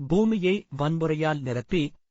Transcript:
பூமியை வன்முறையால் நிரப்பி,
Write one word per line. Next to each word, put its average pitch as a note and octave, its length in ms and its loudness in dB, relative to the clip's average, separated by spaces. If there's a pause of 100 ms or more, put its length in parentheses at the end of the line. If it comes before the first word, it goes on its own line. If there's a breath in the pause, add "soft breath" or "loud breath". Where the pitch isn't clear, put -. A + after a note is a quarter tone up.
பூமியை G3 600 2 (100)
வன்முறையால் D#3 640 0
நிரப்பி, C3 520 -2 (160)